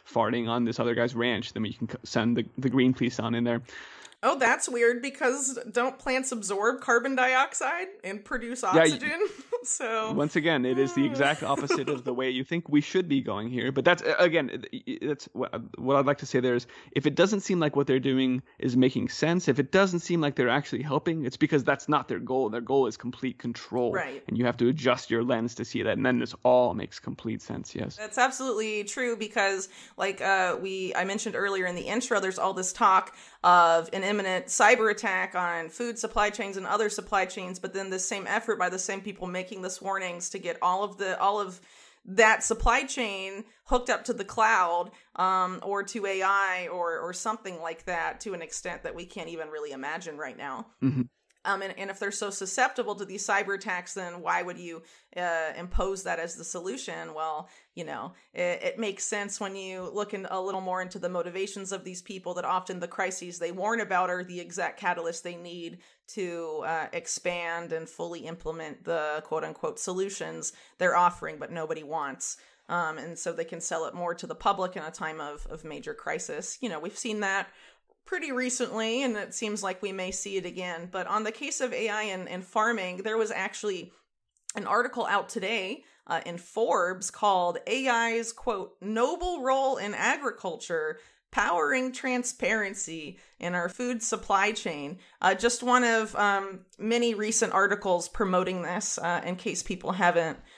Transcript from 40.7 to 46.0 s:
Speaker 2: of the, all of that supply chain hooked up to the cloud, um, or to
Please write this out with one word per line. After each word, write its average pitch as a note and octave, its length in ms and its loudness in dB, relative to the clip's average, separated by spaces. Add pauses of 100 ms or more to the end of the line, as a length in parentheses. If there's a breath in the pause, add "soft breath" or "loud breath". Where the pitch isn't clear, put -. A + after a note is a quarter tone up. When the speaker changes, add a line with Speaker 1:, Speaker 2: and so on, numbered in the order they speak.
Speaker 2:
of G3+ 140 -6
the, F#3+ 220 -2
all G3+ 200 2
of F#3 200 -6 (460 soft breath)
that G#3+ 380 6
supply A#3 400 4
chain G3 600 -6 (220 soft breath)
hooked B3 240 2
up - 140 0
to A#3+ 100 -2
the G3 120 -6
cloud, F#3 640 4 (240 soft breath)
um, F#3 480 2
or G3 180 -2
to G3 240 -6